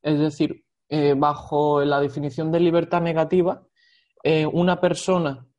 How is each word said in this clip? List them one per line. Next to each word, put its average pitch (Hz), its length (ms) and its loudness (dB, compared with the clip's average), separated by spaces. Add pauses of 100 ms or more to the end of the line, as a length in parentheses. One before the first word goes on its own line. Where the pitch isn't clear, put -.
Es 151 180 0
decir, 151 440 -2 (260)
eh, 143 280 2
bajo 147 680 0
la 143 160 0
definición 147 520 -4
de 170 80 2
libertad 170 420 2
negativa, 170 640 0 (580)
eh, 156 220 2
una 175 340 0
persona 170 680 -2 (120)